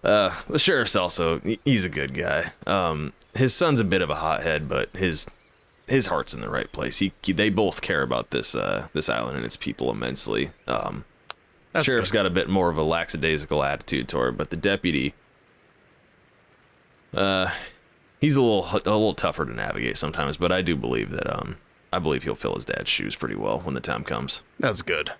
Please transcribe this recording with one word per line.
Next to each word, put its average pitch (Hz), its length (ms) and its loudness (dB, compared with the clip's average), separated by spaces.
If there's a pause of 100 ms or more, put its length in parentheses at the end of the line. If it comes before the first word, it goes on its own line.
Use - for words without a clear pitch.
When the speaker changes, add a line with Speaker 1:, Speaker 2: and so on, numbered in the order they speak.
Speaker 1:
Uh, 95 300 4 (160)
the 156 80 0
sheriff's 143 380 4
also, 85 460 2
he, 107 220 -2
he's 113 220 4
a 87 40 -2
good 69 240 -4
guy. 80 380 -2 (140)
Um, 80 480 0 (220)
his 127 180 4
son's 143 260 4
a 110 40 4
bit 92 180 2
of 80 80 0
a 73 60 0
hothead, 78 520 0
but 65 280 -2
his, 82 320 0 (600)
his 131 200 2
heart's 78 260 -2
in 57 80 -4
the 53 80 -6
right 67 220 -4
place. - 280 -2
He, 98 120 0 (100)
he, 95 120 0
they 104 160 2
both 95 320 0
care 80 200 0
about 62 300 -2
this, - 240 0
uh, 50 380 -2
this - 160 0
island 60 280 -2
and 58 80 -4
its 57 120 -4
people 62 340 -2
immensely. 58 580 -2 (180)
Um, - 380 -4 (680)
Speaker 2:
That's 156 120 2
Speaker 1:
sheriff's 123 260 2
Speaker 2:
good. 113 80 2
Speaker 1:
got 98 60 4
a 90 60 2
bit 87 180 2
more 90 200 4
of 78 80 0
a 78 60 2
lackadaisical 78 800 0
attitude 69 440 -2
toward, 62 300 0
but - 120 -6
the 85 80 -6
deputy, 82 560 0 (2000)
uh, 95 380 2 (680)
he's 147 160 4
a 139 60 6
little, 104 320 4
a 107 40 2
little 107 360 2
tougher 82 320 -2
to 57 80 -8
navigate 53 440 -2
sometimes, 73 400 -2
but 87 140 2
I 92 120 2
do 82 120 2
believe 57 360 -2
that, - 200 -4
um, - 260 -6 (360)
I 90 60 0
believe 76 240 0
he'll - 120 -2
fill - 200 -4
his - 100 -8
dad's - 240 -4
shoes - 260 -2
pretty 55 200 -6
well 52 240 -2
when 69 160 -6
the 62 60 -4
time 60 220 -4
comes. - 380 -4 (180)
Speaker 2:
That's 110 220 -2
good. 78 380 -4